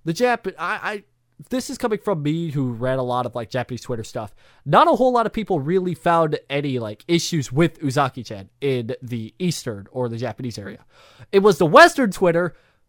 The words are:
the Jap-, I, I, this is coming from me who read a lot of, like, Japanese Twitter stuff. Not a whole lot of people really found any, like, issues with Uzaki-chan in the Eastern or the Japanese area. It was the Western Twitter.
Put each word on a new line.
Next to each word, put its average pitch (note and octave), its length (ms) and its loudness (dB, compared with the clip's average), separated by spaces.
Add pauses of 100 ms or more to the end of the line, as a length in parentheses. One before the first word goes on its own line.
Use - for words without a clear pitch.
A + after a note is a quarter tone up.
the E3 100 -2
Jap-, A3+ 440 0
I, F#3 260 -4
I, G#3 200 -6 (460)
this B3+ 200 -4
is C4+ 80 -10
coming G#3+ 220 -2
from E3+ 240 -2
me D#3+ 280 -2
who C3 200 -2
read B2+ 280 -2
a B2+ 40 -2
lot B2 220 -2
of, A#2 100 -10
like, A#2 140 -8
Japanese B2 320 -6
Twitter A#2 220 -8
stuff. A2 300 -10 (320)
Not G3+ 220 6
a D#4+ 80 4
whole B3+ 160 2
lot A#3 140 2
of - 80 -8
people G3 260 -2
really F3+ 340 0
found E3 460 2 (100)
any, C#3 300 -2
like, G#2+ 280 -8
issues E3+ 440 0
with D#3+ 280 2
Uzaki-chan B2 720 -4 (120)
in B2+ 400 -2
the A2+ 380 -8
Eastern A#2+ 520 -4
or B2 180 -4
the A2+ 80 -8
Japanese A#2 400 -8
area. G2+ 280 -14 (460)
It G3 80 4
was G3 180 6
the F3+ 80 4
Western B3+ 460 6
Twitter. E3+ 440 0 (340)